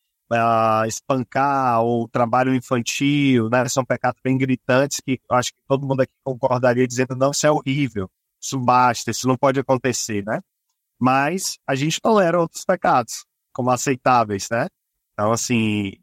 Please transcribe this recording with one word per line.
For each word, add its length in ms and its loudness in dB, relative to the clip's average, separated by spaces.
ah, 560 2
espancar, 920 -2
ou 260 0
trabalho 480 0
infantil, 920 0
né? 180 0
São 160 -2
pecados 400 -4
bem 140 0
gritantes 640 0
que 180 -4
eu 60 0
acho 160 0
que 160 -20
todo 180 -2
mundo 160 -2
aqui 120 -2
concordaria 640 0
dizendo, 260 -2
"Não, 180 0
isso 140 -2
é 60 6
horrível, 580 -2
isso 160 -6
basta, 540 2
isso 160 -4
não 80 2
pode 240 0
acontecer", 640 -2
né? 140 -4
Mas 680 -2
a 80 -2
gente 240 -2
tolera 400 2
outros 240 -4
pecados 600 -2
como 160 -2
aceitáveis, 800 0
né? 180 -2
Então, 180 0
assim, 720 0